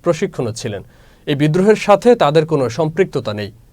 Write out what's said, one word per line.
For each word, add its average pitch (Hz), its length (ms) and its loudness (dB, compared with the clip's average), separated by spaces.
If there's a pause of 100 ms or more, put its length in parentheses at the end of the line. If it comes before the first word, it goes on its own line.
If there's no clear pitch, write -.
প্রশিক্ষণে 165 560 -4
ছিলেন। 101 220 -8 (440)
এই 147 140 -2
বিদ্রোহের 185 460 2
সাথে 202 220 4 (140)
তাদের 151 300 4
কোনো 139 120 0 (120)
সম্পৃক্ততা 156 600 -2
নেই 101 120 -8 (220)